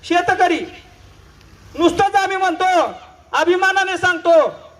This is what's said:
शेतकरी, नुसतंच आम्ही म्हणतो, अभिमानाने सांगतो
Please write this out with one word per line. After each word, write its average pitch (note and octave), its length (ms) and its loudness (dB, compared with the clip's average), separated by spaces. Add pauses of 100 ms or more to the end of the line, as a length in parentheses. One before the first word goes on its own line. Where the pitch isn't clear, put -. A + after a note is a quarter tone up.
शेतकरी, F4+ 560 0 (1160)
नुसतंच F4+ 360 0
आम्ही F#4+ 220 0
म्हणतो, F4+ 560 0 (400)
अभिमानाने F#4 640 0
सांगतो E4+ 520 2 (320)